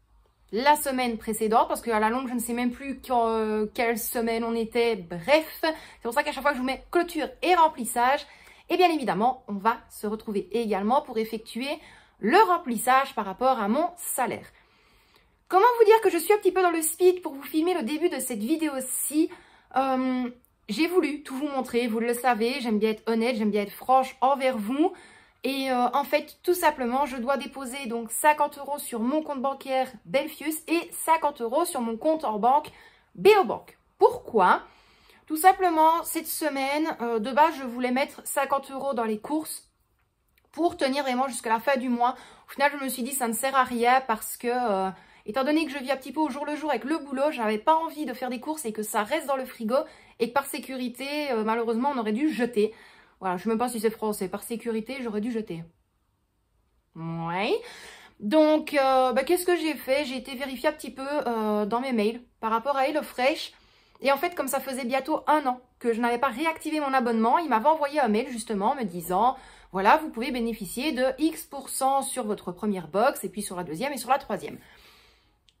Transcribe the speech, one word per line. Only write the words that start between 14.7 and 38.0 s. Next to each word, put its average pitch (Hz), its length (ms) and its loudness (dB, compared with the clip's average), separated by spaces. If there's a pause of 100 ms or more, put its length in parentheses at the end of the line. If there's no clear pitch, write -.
Comment 381 180 6 (140)
vous 440 60 10
dire 440 160 8
que 381 80 4
je 339 80 0
suis 330 160 4
un 415 40 6
petit 381 140 2
peu 370 100 2
dans 359 100 4
le 330 100 0
speed 359 400 4
pour 311 120 -8
vous 277 100 -14
filmer 330 300 0
le 320 100 -2
début 302 260 -2
de 277 100 -4
cette 233 240 -6
vidéo-ci ? 302 840 -2 (460)
Euh, 262 540 0 (400)
j'ai 254 180 0
voulu 302 360 0
tout 262 120 -10
vous 285 140 -4
montrer, 247 380 -2
vous 220 120 0
le 240 140 0
savez, 247 480 0
j'aime 220 180 0
bien 220 120 2
être 214 180 -6
honnête, 233 260 0
j'aime 214 160 0
bien 208 120 0
être 202 100 -10
franche 254 480 2
envers 262 360 2
vous. 277 360 0 (500)
Et, 269 280 -2
euh, 247 220 2
en 285 100 2
fait, 302 400 -2
tout 359 100 2
simplement, 294 540 2
je 254 100 -6
dois 254 180 0
déposer 269 520 -8
donc 233 240 -6
cinquante 302 480 2
euros 277 180 -6
sur 233 240 -6
mon 294 220 0
compte 285 180 -6
bancaire 262 500 -2 (140)
Belfius 294 500 -4 (120)
et 339 240 0
cinquante 311 500 0
euros 254 240 0
sur 254 160 -4
mon 226 160 -4
compte 311 260 0
en 214 140 -2
banque 262 320 4 (460)
Beobank. 247 600 4 (200)
Pourquoi ? 233 640 4 (640)
Tout 311 120 -6
simplement, 339 640 6
cette 320 240 -6
semaine, 285 760 -2
euh, 233 180 -2
de 214 120 -4
base, 311 260 4
je 269 60 -10
voulais 247 280 -4
mettre 262 340 -2